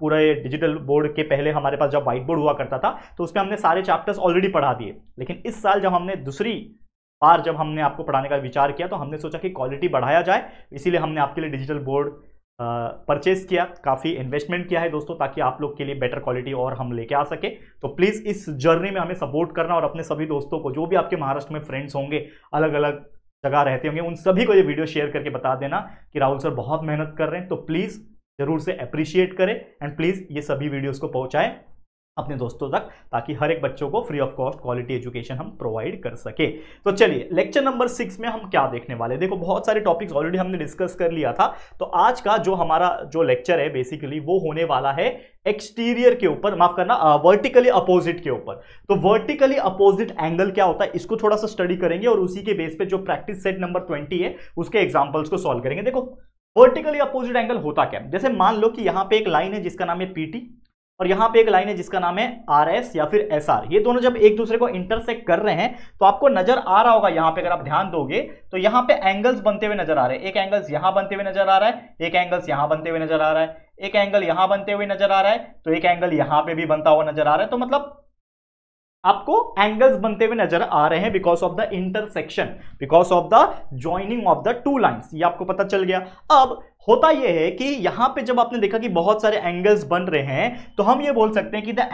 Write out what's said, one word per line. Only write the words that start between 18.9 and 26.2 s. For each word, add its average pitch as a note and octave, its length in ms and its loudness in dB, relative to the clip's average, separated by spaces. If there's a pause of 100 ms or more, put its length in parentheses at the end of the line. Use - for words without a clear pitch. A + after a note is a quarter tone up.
में G3 100 -4
हमें E3+ 140 -4
support D#3 420 -4
करना E3+ 180 -2
और D#3+ 100 0
अपने D#3+ 180 -4
सभी D#3 240 -4
दोस्तों D3+ 320 -4
को, C#3+ 140 -6
जो D#3 140 -4
भी F#3 100 0
आपके E3+ 200 0
महाराष्ट्र D3 380 -6
में D3+ 60 -6
friends C#3 360 -10
होंगे, C#3+ 280 -6 (300)
अलग-अलग D3 500 0 (400)
जगह C#3+ 180 2
रहते C3+ 260 0
होंगे, D#3 120 -6
उन E3+ 140 -6
सभी F#3+ 300 2
को G#3+ 100 4
ये F#3+ 80 8
video D3 240 0
share D3 240 -2
करके D3 200 -6
बता B2+ 240 -2
देना C#3 240 -6 (340)
कि D3+ 60 -4
राहुल C3+ 200 2